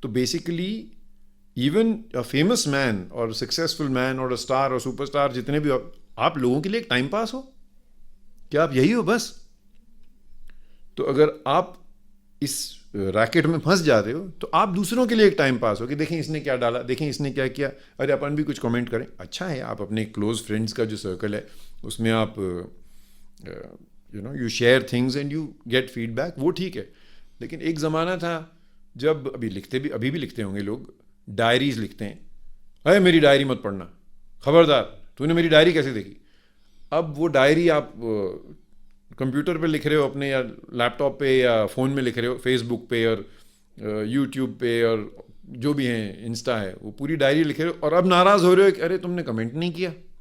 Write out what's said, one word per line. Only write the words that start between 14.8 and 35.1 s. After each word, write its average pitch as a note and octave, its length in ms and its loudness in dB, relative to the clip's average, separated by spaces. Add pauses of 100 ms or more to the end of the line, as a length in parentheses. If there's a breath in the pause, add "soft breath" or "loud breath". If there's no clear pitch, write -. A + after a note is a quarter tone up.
के A#3 80 2
लिए A3 120 8
एक G3 100 6
टाइम C3+ 200 2
पास A2 240 0
हो A#2+ 60 -6
कि C#3 80 -4
देखें D#3 240 -2
इसने D#3 200 -4
क्या C3 180 -2
डाला, A#2+ 240 0
देखें B2+ 280 -4
इसने C3+ 220 -4
क्या C3 160 -2
किया, C3+ 240 -4 (280 soft breath)
अरे C3+ 140 0
अपन C#3+ 220 -2
भी D3+ 80 0
कुछ D3 160 -4
कमेंट A#2+ 300 -2
करें। A#2 180 -4 (120)
अच्छा F2+ 260 -10
है, D3+ 160 -6
आप A2 200 -8
अपने G#2+ 240 -4
क्लोज A2 340 -4
फ्रेंड्स A2 340 -4
का A#2 120 -2
जो G#2+ 120 -6
सर्कल G2+ 380 -6
है, - 120 -8 (360 soft breath)
उसमें A2+ 280 -4
आप, A2 280 0
अ, - 1400 -12 (380)
you G2+ 100 -12
know, C#3 120 -10
you A#2+ 240 -4
share B2+ 280 6
things B2+ 260 0
and C#3+ 180 -4
you D#3 140 -6 (260)
get B2+ 100 4 (140)
feedback, A#2 420 -4
वो D3 120 0
ठीक F3+ 240 -6
है। G2+ 160 -12 (500 soft breath)
लेकिन D3+ 200 -12
एक D#3+ 180 -4
ज़माना D#3+ 380 -2
था E3 420 -6 (380)
जब, C#3 360 -2
अभी A#2 160 -6
लिखते G2 300 -6
भी, C#3+ 100 -6
अभी A#2+ 220 -4
भी E3 80 -4
लिखते B2+ 220 -8
होंगे G2+ 200 -6
लोग, G#2 320 -8 (360)
डायरीज A#2 500 2
लिखते G#2+ 260 -8
हैं, - 260 -12 (540)
अरे F3+ 140 8
मेरी F3+ 200 8
डायरी C#3 260 8
मत C3 180 -2
पढ़ना, G2 300 -8 (500)
खबरदार, D3 600 4 (140)